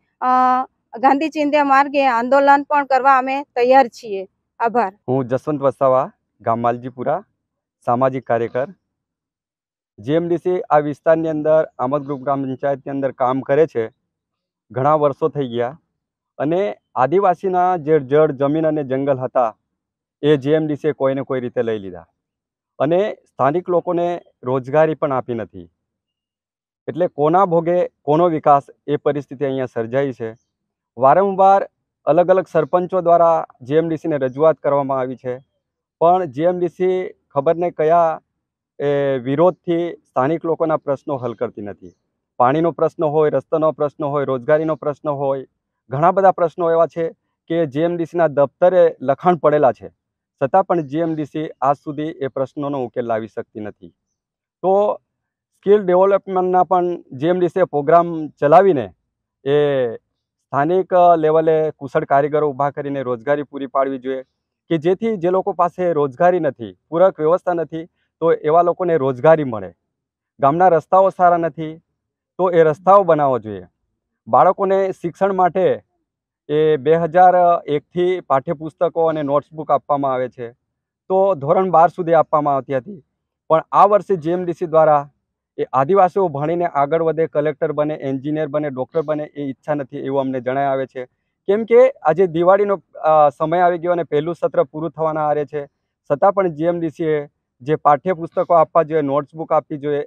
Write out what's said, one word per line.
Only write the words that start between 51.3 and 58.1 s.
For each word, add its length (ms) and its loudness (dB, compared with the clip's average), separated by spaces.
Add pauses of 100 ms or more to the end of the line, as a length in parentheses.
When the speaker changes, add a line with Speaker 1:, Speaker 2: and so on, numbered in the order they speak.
Speaker 2:
આજ 160 0
સુધી 420 -10
એ 100 -6
પ્રશ્નોનો 540 -6
ઉકેલ 220 -8
લાવી 280 -6
શકતી 320 -12
નથી. 260 -18 (720)
તો 100 2 (760)
સ્કિલ 300 2
ડેવલપમેન્ટના 840 2
પણ 240 0 (240)
જી 160 -2
એમ 100 0
ડી 140 0
સી 120 0
એ 20 -10
પ્રોગ્રામ 420 2 (260)